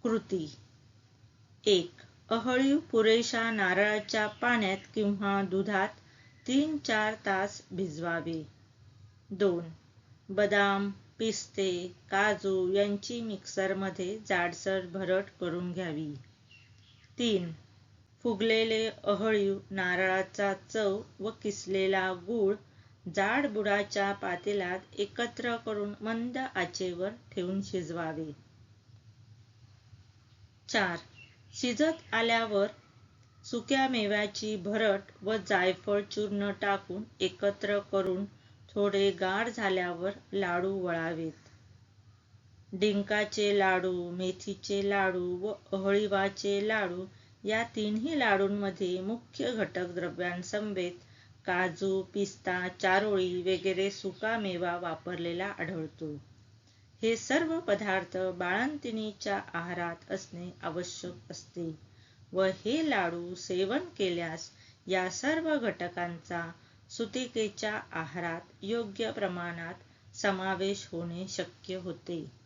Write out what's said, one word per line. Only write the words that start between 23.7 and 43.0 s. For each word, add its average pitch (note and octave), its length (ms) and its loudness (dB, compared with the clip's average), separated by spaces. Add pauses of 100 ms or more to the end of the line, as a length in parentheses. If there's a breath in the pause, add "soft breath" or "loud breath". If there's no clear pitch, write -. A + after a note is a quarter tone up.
पातेल्यात F#3+ 680 -2 (180)
एकत्र A#3 580 -2
करून G#3 440 -4
मंद A#3 380 -4
आचेवर F3+ 680 -2
ठेवून F#3+ 540 -4
शिजवावे. D#3+ 720 -4 (2250)
चार. F#3 280 0 (580)
शिजत D4 600 0
आल्यावर A3+ 520 4 (800)
सुक्या C4 440 2
मेव्याची G#3 680 0
भरट G3+ 440 2 (220)
व G#3+ 140 0
जायफळ G3 680 2
चूर्ण G3+ 480 -2 (100)
टाकून G3 420 -2 (180)
एकत्र G3+ 580 0
करून F#3+ 460 0 (500 soft breath)
थोडे G3 360 4
गार F#3+ 380 0
झाल्यावर F#3 600 0 (220)
लाडू F#3 420 0
वळावेत. E3 580 -2 (1400)
डिंकाचे G#3 880 2